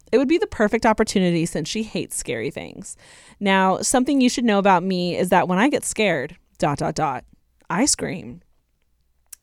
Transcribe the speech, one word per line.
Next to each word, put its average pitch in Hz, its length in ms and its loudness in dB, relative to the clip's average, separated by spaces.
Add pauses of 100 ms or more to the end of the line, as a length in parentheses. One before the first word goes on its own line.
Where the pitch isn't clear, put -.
(120)
it 220 60 6
would 269 100 0
be 330 100 2
the 427 100 -4
perfect 220 360 0
opportunity 185 640 2
since 165 220 -6
she 220 160 -4
hates - 320 -8
scary 120 340 -6
things. - 460 -14 (420)
Now, 190 420 2
something 269 400 2
you 247 80 6
should 247 160 -4
know 208 140 4
about 190 240 4
me 180 340 -2
is 180 120 0
that 180 200 4
when 180 100 0
I 247 100 4
get 262 160 -2
scared, 165 520 -2 (220)
dot, 147 200 0
dot, 156 160 -2
dot, 135 300 -4 (460)
I 185 160 0
scream." 143 560 -6 (1000)